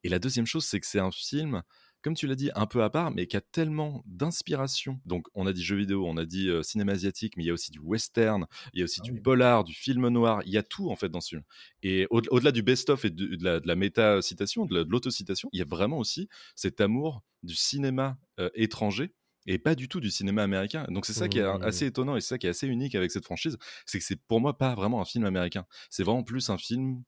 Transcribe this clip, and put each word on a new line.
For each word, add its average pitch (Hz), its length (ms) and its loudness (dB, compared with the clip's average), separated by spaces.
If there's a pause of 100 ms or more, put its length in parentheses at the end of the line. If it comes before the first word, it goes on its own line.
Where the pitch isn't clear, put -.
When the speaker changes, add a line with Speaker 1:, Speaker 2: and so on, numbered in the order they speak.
Speaker 1:
et 90 60 -4
la 90 100 4
deuxième 120 260 0
chose, 160 200 -2
c'est 101 160 -2
que - 40 -12
c'est - 140 0
un 92 120 2
film, 139 500 -4 (420)
comme 156 120 0
tu 151 100 -4
l'as 135 100 0
dit, 135 200 -2
un 104 100 2
peu 120 160 2
à 107 80 4
part, 160 220 0
mais 90 160 -2
qui 101 100 -2
a 98 40 0
tellement 151 680 -4
d'inspiration. 135 1000 -2
Donc, 87 300 -2
on 95 100 -2
a 95 80 2
dit 90 100 -4
jeux 92 120 0
vidéo, 98 320 2
on 82 100 -2
a 82 80 0
dit, 95 240 -2
euh, 82 140 2
cinéma 101 300 0
asiatique, 98 440 -2
mais 85 60 -4
il 80 40 0
y - 20 2
a 85 40 2
aussi 85 180 -6
du 76 80 -18
western, 107 680 0 (260)
il 90 60 -4
y - 20 4
a 87 40 2
aussi - 180 -6
Speaker 2:
Ah - 20 -12
Speaker 1:
du 123 60 -6
Speaker 2:
oui. 113 80 -6
Speaker 1:
polar, 123 440 6
du 82 100 -6
film 123 340 0
noir, 117 380 4
il 92 60 -6
y 101 60 4
a 104 60 4
tout, 190 260 -6
en 98 60 -2
fait, 95 140 -2
dans 85 120 -6
ce - 80 -10
film. 78 140 -10 (400)
Et 95 260 2
au, 117 120 4 (100)
au-delà 127 200 6
du 117 120 2
best-of 131 420 2
et 104 60 4
de, 90 240 -4
de 82 80 -6
la, 87 160 2
de 78 80 -6
la 85 80 2
méta-citation, 101 920 2
de 156 140 -2
la, 82 40 2
de 78 60 -4
l'autocitation, 113 640 -2
il 90 60 -4
y - 20 0
a 85 40 0
vraiment 95 340 0
aussi 165 280 -6 (280)
cet - 260 -2
amour 123 400 0 (220)
du 82 120 -10
cinéma, 135 640 -2 (220)
euh, 90 160 0
étranger 110 580 0 (340)
et 95 100 0
pas 160 180 2
du 127 120 -8
tout 180 120 -6
du 113 120 0
cinéma 101 320 0
américain. 98 460 -2
Donc, 98 160 -2
c'est 107 80 -4
ça 107 140 -2
qui 117 120 2
est 104 40 4
Speaker 3:
Mmh. 95 200 0
Speaker 1:
assez 107 240 0
étonnant 131 280 0
et 107 60 0
c'est - 80 -6
ça 127 80 -2
qui - 100 -4
est 87 40 2
assez 135 160 -2
unique 131 280 0
avec 92 160 2
cette - 140 -6
franchise, 113 320 -4 (280)
c'est - 140 -6
que - 60 -6
c'est, - 220 -4
pour 113 120 6
moi, 143 180 2
pas 127 180 0
vraiment 104 260 0
un - 40 -2
film 117 200 0
américain. 92 400 0 (240)
C'est - 140 -2
vraiment 117 200 2
plus 123 280 -4
un 95 80 0
film 131 480 -4